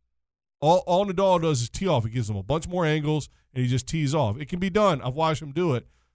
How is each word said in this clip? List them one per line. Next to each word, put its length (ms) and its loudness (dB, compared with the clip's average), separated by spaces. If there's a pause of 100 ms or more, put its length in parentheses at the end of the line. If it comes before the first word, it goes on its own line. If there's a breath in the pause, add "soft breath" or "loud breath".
(600)
All, 260 4
all 200 2
Nadal 360 2
does 200 2
is 60 -4
tee 200 -6
off. 160 2
He 60 -6
gives 180 -4
them 80 -4
a 60 -6
bunch 260 -2
more 180 -2
angles, 420 0 (260)
and 80 -2
he 60 0
just 180 0
tees 280 -2
off. 240 0
It 100 -12
can 100 -6
be 120 -2
done. 320 2
I've 120 -6
watched 280 -2
him 100 -12
do 220 0
it, 120 -4 (280)